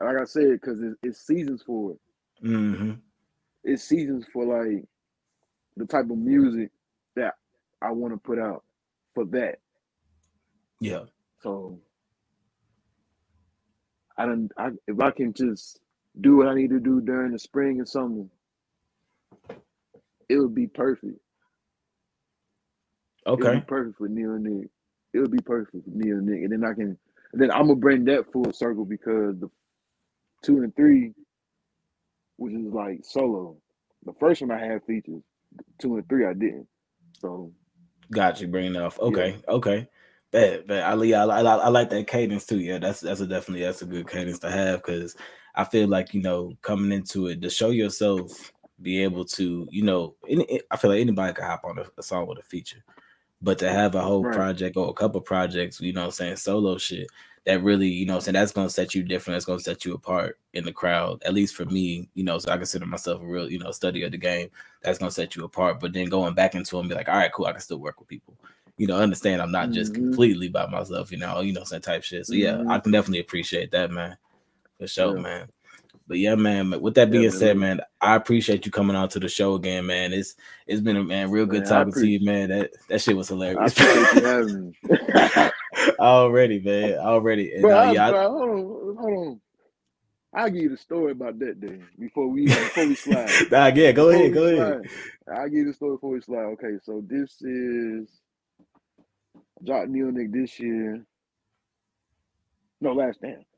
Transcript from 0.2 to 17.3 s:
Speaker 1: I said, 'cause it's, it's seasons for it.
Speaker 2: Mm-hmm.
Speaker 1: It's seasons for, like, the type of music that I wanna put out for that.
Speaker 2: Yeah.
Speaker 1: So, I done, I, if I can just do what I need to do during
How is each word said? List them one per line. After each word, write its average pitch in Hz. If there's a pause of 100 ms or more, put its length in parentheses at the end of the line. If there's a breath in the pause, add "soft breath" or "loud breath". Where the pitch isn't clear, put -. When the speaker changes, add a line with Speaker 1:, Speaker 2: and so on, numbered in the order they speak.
Speaker 1:
I 131
said, 135
'cause 113
it's, 113
it's 123
seasons 151
for 107
it. - (420)
Speaker 2:
Mm-hmm. 107 (720)
Speaker 1:
It's -
seasons 139
for, 123
like, 117 (920)
the 214
type -
of 117
music 139 (460)
that 123 (480)
I 113
wanna 117
put 117
out 107 (500)
for 120
that. 92 (1200)
Speaker 2:
Yeah. 98 (380)
Speaker 1:
So, 95 (2500)
I 113
done, 113
I, 123 (180)
if 104
I 139
can 117
just - (400)
do 139
what 135
I 135
need 135
to 131
do 127
during 127